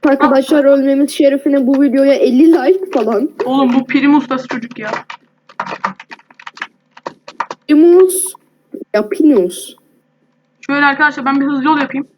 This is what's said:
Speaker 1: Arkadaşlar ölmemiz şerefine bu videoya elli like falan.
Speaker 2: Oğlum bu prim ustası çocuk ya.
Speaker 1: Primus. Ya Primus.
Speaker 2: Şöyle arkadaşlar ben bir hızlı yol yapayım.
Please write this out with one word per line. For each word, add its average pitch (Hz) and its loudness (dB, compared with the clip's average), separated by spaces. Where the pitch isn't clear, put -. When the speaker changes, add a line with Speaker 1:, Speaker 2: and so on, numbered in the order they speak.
Speaker 1:
Arkadaşlar 277 2
ölmemiz 277 2
şerefine 277 0
bu 269 2
videoya 277 2
elli 262 4
like 370 0
falan. 233 -2
Speaker 2:
Oğlum 254 0
bu 254 0
prim 285 0
ustası 254 -6
çocuk 233 -12
ya. 214 -10
Speaker 1:
Primus. 349 4
Ya 214 -4
Primus. 247 0
Speaker 2:
Şöyle 285 -2
arkadaşlar 285 -2
ben 277 -2
bir 277 -2
hızlı 277 -4
yol 311 2
yapayım. 277 -6